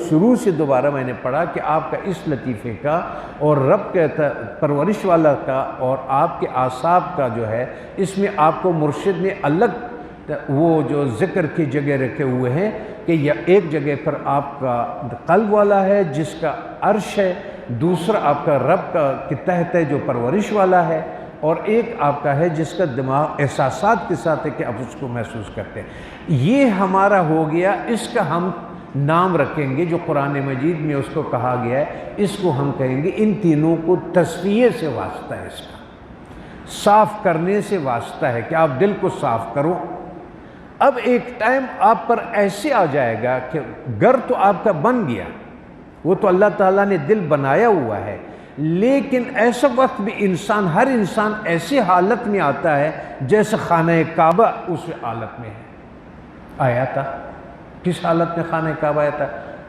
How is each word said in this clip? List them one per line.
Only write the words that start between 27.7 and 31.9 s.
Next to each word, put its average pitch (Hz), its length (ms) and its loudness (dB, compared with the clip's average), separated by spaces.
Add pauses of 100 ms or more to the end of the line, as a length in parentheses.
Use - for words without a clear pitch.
اس 220 220 -2
کا 170 280 0
ہم 180 140 -2 (460)
نام 165 400 2
رکھیں 135 400 -2
گے 165 80 0
جو 170 120 0 (100)
قرآن 143 380 0
مجید 139 360 -2
میں 151 140 -2
اس 135 100 -2 (100)
کو 156 80 0
کہا 123 420 -2
گیا 120 160 0
ہے، 151 40 0 (320)